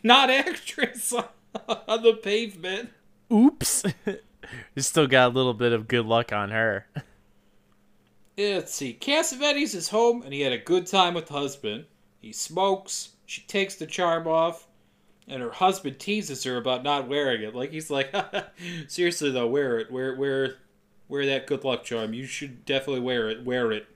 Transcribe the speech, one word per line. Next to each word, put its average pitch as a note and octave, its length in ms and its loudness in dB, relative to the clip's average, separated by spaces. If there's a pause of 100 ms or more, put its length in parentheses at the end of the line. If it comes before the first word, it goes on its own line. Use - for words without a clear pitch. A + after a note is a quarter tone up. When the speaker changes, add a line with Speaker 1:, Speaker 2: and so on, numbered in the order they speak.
Speaker 1:
Not B3+ 280 8
actress C#4 800 0
<laughs> - 560 -8
on A3+ 340 -2
the A3+ 180 8
pavement. G3+ 680 -4 (420)
Speaker 2:
Oops. - 560 6
<laughs> - 840 -8
He's C3+ 120 -2
still D#3 200 4
got B2+ 220 6
a A#2+ 60 0
little B2+ 200 2
bit A#2+ 180 2
of A2 160 -2
good A#2+ 180 2
luck A#2 260 2
on G#2 180 -2
her. A2 440 -2
<laughs> - 20 -10 (1400)
Speaker 1:
Yeah, G3+ 180 0
let's F3 200 -4
see. C3 240 -6
Cassavetes C#4+ 760 0
is E3+ 160 -6
home, A#3 320 4
and C3+ 100 -12
he C#3 80 -6
had C3+ 140 2
a - 40 -2
good F3 280 0
time F3+ 260 4
with E3 160 -6
husband. C#3 560 -6 (380)
He A2 100 -18
smokes. F#3+ 800 -2 (160)
She - 160 -14
takes G3 320 -4
the D#3 120 -10
charm E3 400 0
off, E3 400 2 (640)
and C3 140 -8
her A#2+ 80 -6
husband F#3 480 0
teases G3 460 -4
her B2+ 120 -2
about B2+ 260 -2
not C#3+ 240 0
wearing C3 360 0
it. A2 120 -10
Like, C3 160 -6
he's D#3 200 -12
like, C#3 240 -2 (360)
<laughs> F3 380 -12
"Seriously, E3+ 420 0
though, B2 180 0
wear C3 300 0
it. A2+ 140 -6
Wear, C3 240 -4
wear, C3+ 380 0 (520)
wear C#3+ 200 -2
that C3+ 200 0
good C3+ 180 -2
luck B2+ 200 0
charm. A2+ 300 -4
You C3 100 -8
should C3+ 400 -12
definitely C3+ 380 -2
wear A#2+ 260 0
it. A2+ 160 -6
Wear B2 280 0
it." G#2+ 240 -4